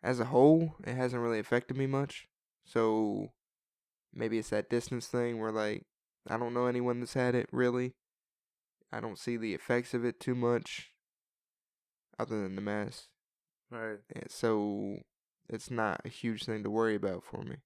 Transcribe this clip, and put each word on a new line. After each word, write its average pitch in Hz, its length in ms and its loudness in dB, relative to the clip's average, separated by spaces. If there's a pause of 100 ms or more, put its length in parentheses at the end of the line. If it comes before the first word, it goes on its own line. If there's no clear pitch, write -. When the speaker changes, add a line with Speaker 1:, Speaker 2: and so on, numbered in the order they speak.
Speaker 1:
as 123 180 0
a 117 60 2
whole, 151 580 8
it 113 120 -4
hasn't 127 260 0
really 117 180 2
affected 123 380 0
me 135 80 0
much. 135 420 -2 (380)
So 110 680 2 (800)
maybe 113 280 -2
it's 107 100 -6
that 107 220 -2
distance 120 360 -2
thing 120 320 -2
where, 110 120 -2
like, 107 340 -2 (420)
I 113 100 -2
don't 120 180 -2
know 123 100 2
anyone 123 340 0
that's 120 140 -8
had 123 220 2
it, 120 160 2
really. 123 420 2 (960)
I 117 80 -6
don't 113 200 -8
see 120 180 -2
the 110 160 -2
effects 123 400 0
of 120 100 0
it 120 160 0
too 127 140 -2
much 120 580 0 (1300)
other 110 240 -4
than 95 140 -6
the 98 60 -6
mask. 104 460 -6 (640)
Speaker 2:
Right. 110 300 -8 (160)
Speaker 1:
And - 160 -12
so 104 680 0 (520)
it's 110 200 -8
not 110 340 -2
a - 60 -8
huge 110 360 -6
thing 110 180 -4
to 107 80 -2
worry 110 240 2
about 98 280 -2
for - 200 -10
me. - 220 -10